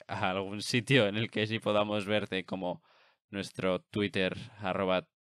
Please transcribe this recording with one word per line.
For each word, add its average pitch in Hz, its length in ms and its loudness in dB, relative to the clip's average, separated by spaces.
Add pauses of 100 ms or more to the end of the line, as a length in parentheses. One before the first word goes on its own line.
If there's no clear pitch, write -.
a 98 240 -2
algún 98 320 -4
sitio 123 440 4
en 101 100 0
el 110 120 -2
que 107 180 0
sí 110 120 -2
podamos 104 460 0
verte, 98 400 -2
como 90 360 -6 (480)
nuestro 92 520 -2
Twitter, 98 540 0 (220)
arroba 92 500 0 (160)